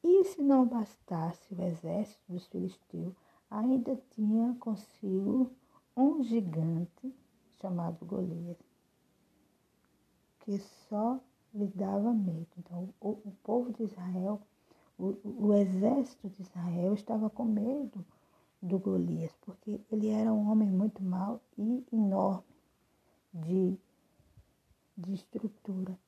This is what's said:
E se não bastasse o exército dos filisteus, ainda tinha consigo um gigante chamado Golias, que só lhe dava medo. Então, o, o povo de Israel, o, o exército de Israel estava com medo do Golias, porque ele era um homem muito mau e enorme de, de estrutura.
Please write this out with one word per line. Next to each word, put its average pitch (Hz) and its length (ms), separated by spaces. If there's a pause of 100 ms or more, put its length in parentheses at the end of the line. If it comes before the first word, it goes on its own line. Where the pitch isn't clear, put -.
E 359 220
se - 180
não 262 240
bastasse 190 880
o 175 80
exército 170 640
dos 180 200
filisteus, 180 680 (360)
ainda 240 500 (120)
tinha 226 460
consigo 208 920 (460)
um 285 260
gigante 175 920 (460)
chamado 170 460
Golias, 175 500 (1800)
que 202 180
só 220 640 (320)
lhe 208 160
dava 196 440
medo. 175 360 (100)
Então, 175 300 (100)
o, 208 120
o 208 220 (100)
povo 247 300
de 226 100
Israel, 190 580 (580)
o, 190 260
o 208 280
exército 202 760
de 190 120
Israel 175 520
estava 214 340
com 240 160
medo 220 600 (580)
do 185 160
Golias, 170 640
porque 208 380 (100)
ele 214 180
era 220 240
um 214 180
homem 214 200
muito 196 320
mau 190 380 (180)
e 240 340
enorme 196 520 (920)
de, 185 440 (1160)
de 185 160
estrutura. 190 960